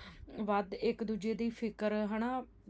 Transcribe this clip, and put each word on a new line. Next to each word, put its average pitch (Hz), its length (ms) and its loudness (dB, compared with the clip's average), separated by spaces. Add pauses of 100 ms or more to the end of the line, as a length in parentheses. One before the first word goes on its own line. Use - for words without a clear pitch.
(400)
ਵੱਧ 202 340 2
ਇੱਕ 233 300 0
ਦੂਜੇ 220 300 0
ਦੀ 233 160 2
ਫਿਕਰ, 214 420 0
ਹਨਾ, 220 540 0 (240)